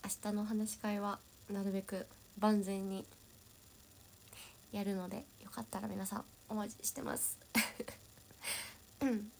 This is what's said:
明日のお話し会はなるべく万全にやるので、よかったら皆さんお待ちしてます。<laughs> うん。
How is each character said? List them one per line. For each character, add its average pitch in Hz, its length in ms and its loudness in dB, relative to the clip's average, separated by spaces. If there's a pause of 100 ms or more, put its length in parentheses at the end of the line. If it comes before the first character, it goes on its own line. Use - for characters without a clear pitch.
明 - 280 -4
日 - 20 2
の 208 100 2
お - 20 2
話 214 260 2
し - 80 -8
会 208 200 2
は 202 200 0 (320)
な 196 120 0
る 196 80 2
べ 190 100 2
く 185 260 -4 (320)
万 208 240 8
全 196 240 0
に 190 180 -4 (1700)
や 202 120 -2
る 196 120 2
の 185 140 -4
で、 - 160 -6 (180)
よ 196 60 -14
か - 140 -6
っ - 60 -6
た 190 120 -4
ら 214 60 -4
皆 196 180 -2
さ 202 140 -2
ん - 60 -8 (220)
お 220 80 -4
待 208 180 -2
ち - 140 -4
し - 40 2
て - 100 -6
ま - 160 0
す。 - 200 0 (840)
<laughs> - 800 -8
う 277 40 4
ん。 220 340 4